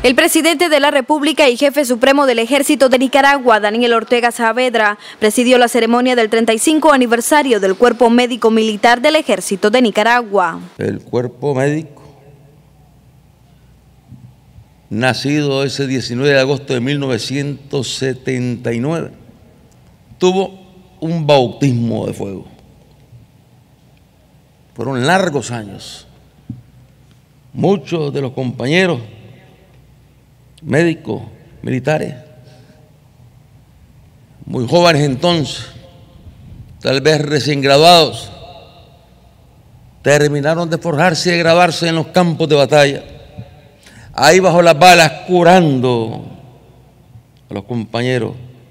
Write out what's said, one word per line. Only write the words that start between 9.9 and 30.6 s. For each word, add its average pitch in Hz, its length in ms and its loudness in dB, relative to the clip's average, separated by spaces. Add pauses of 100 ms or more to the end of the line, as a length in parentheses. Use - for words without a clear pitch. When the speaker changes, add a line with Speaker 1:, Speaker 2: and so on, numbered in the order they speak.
Speaker 2:
El 104 240 -6
Cuerpo 123 540 -6
Médico, 147 480 -4 (3000)
nacido 135 720 -2
ese 139 240 -6
diecinueve 127 480 -2
de 135 40 4
agosto 131 360 -2
de 120 60 -2
mil 139 180 -4
novecientos 139 960 -6
setenta 123 800 -6
y 117 60 -4
nueve, 156 300 -6 (1120)
tuvo 185 320 0 (480)
un 165 260 -4
bautismo 120 800 0
de 104 80 -6
fuego. 98 320 -12 (2250)
Fueron 131 320 -4
largos 160 420 0
años. 104 560 -14 (1500)
Muchos 156 600 -4
de 139 80 -6
los 131 120 -8
compañeros 135 680 -2 (1600)